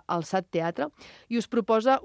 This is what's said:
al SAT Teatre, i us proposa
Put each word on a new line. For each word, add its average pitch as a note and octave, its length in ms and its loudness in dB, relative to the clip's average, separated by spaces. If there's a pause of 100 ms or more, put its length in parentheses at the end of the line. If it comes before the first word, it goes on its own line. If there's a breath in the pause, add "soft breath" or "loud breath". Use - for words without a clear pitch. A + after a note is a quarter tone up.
al E3+ 160 -2
SAT F#3 320 -2
Teatre, F3 320 -2 (420 loud breath)
i A#3 100 -2
us A3 120 -4
proposa A3+ 540 2